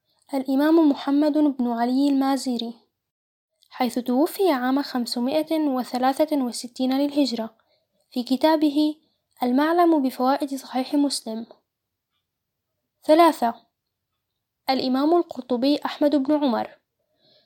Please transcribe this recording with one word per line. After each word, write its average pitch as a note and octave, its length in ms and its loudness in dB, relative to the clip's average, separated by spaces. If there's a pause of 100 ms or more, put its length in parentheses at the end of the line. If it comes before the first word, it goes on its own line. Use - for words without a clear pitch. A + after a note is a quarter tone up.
(340)
الإمام D4 540 2
محمد C#4+ 500 0
بن C4+ 300 0
علي B3 400 0
المازري، C4 680 -2 (960)
حيث B3 280 -4
توفي D4 540 0
عام C4 300 0
خمسمائة C#4 800 -2
وثلاثة C4+ 760 -2
وستين B3+ 640 -4
للهجرة، C#4 580 -2 (540)
في B3 120 -4
كتابه D4+ 760 2 (460)
المعلم D#4 600 2
بفوائد C4 520 -2
صحيح C4 400 -6
مسلم. B3 520 -4 (1600)
ثلاثة، D4+ 500 4 (1160)
الإمام C4 460 0
القرطبي C#4 680 -2
أحمد D4 320 0
بن C#4 180 0
عمر، B3 440 -2 (680)